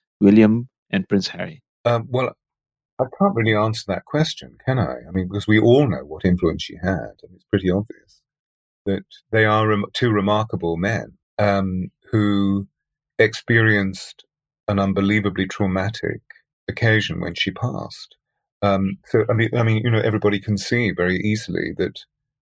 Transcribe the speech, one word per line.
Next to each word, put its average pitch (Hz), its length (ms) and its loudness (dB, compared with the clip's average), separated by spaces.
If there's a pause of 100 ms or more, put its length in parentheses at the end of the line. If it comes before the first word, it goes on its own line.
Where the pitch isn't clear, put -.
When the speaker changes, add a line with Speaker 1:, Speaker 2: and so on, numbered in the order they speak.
(220)
Speaker 1:
William 110 480 6 (200)
and 95 200 -2
Prince 98 180 0
Harry? 85 340 -12 (220)
Speaker 2:
Um, 117 260 -2
well, 127 240 -2 (640)
I 131 60 -2 (160)
can't 190 160 2
really 110 180 2
answer 110 360 0
that 90 160 -4
question, 147 500 -4 (100)
can 131 140 0
I? 67 140 0 (120)
I 80 60 -18
mean, 92 160 -2
because 98 200 -6
we 107 120 6
all 123 300 6
know 69 160 -4
what 76 180 -14
influence 85 400 0
she - 180 -14
had. 90 60 -4
I 62 400 -6
mean, - 80 -20
it's - 160 -20
pretty 92 180 0
obvious - 520 -6 (640)
that 98 180 -4 (280)
they 110 120 4
are 107 240 2
rem-, 104 240 0
two 120 200 0
remarkable 101 640 0
men, 95 400 -4 (220)
um, 95 520 0 (180)
who 101 580 0 (640)
experienced 107 920 0 (440)
an 101 120 0
unbelievably 98 680 0
traumatic 95 760 -4 (480)
occasion 110 500 0
when 85 160 -8
she - 160 -4
passed. - 640 -10 (460)
Um, 98 360 0 (100)
so, 107 220 2
I - 40 2
mean, 113 220 2
I 120 80 2
mean, 110 200 2
you 120 80 0
know, 110 80 2
everybody 104 400 0
can 104 180 -2
see 120 340 -2
very 90 260 0
easily 104 600 -4
that - 220 -4 (420)